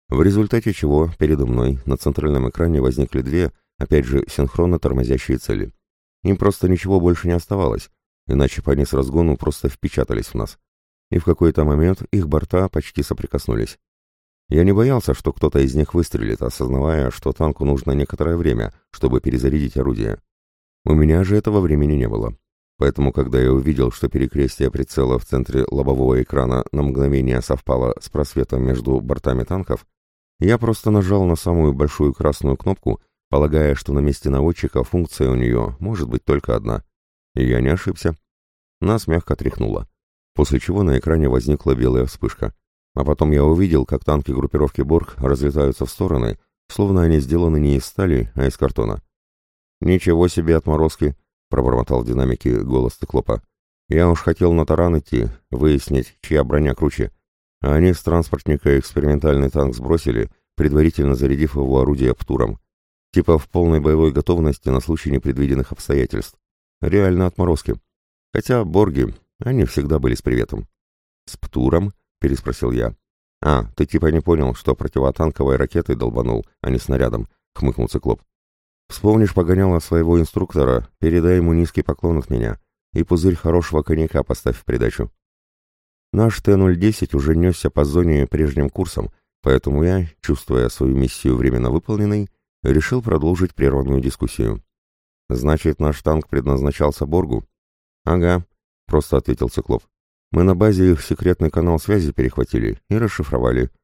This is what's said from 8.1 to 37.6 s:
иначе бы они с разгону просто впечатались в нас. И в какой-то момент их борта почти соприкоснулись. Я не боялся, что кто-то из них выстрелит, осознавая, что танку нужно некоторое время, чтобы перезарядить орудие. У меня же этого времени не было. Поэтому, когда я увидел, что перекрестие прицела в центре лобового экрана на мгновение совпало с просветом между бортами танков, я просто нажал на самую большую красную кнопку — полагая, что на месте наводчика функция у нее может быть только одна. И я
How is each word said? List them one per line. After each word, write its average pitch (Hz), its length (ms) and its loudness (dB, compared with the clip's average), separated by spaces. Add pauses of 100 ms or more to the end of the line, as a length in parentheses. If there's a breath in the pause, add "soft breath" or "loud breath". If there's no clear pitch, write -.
иначе 67 340 2
бы 69 120 0
они 69 120 2
с - 80 -6
разгону 67 440 0
просто - 320 -4
впечатались - 580 -4
в - 80 -10
нас. 55 240 -8 (520)
И - 60 0
в 85 80 -2
какой-то 82 380 4
момент 78 480 2
их 95 160 0
борта 90 420 0
почти - 320 -4
соприкоснулись. - 800 -6 (680)
Я 80 140 4
не 95 80 6
боялся, 113 420 2
что - 180 -6
кто-то 71 280 0
из 65 160 2
них 76 180 0
выстрелит, 55 480 -2
осознавая, 65 680 -2
что - 200 -6
танку 76 340 -2
нужно 69 260 0
некоторое 73 440 -2
время, 62 380 -2 (180)
чтобы 64 300 0
перезарядить 65 560 -2
орудие. 55 420 -2 (640)
У 76 80 4
меня 78 300 6
же 98 120 2
этого 104 260 2
времени 76 320 2
не 64 160 0
было. 55 260 -4 (420)
Поэтому, 69 340 0
когда 64 280 0
я 64 120 4
увидел, 65 400 0
что - 180 -4
перекрестие 65 600 -2
прицела 64 480 -2
в - 60 -12
центре 64 440 -2
лобового 65 520 0
экрана 64 500 -2
на 73 100 -2
мгновение 67 600 0
совпало 64 600 -2
с - 80 -18
просветом 67 540 -2
между 64 360 0
бортами 62 440 -2
танков, 90 420 -6 (540)
я 107 180 4
просто 113 320 -2
нажал 98 360 2
на 85 100 2
самую 80 380 2
большую 71 400 0
красную 71 420 -2
кнопку — - 460 -4 (280)
полагая, 73 460 2
что - 180 -6
на 71 60 0
месте 71 300 -2
наводчика 69 540 -2
функция 78 460 -2
у 64 60 0
нее 60 440 -2
может 90 300 -6
быть 60 160 -6
только 62 300 0
одна. 53 280 -6 (520)
И 65 100 0
я 62 160 0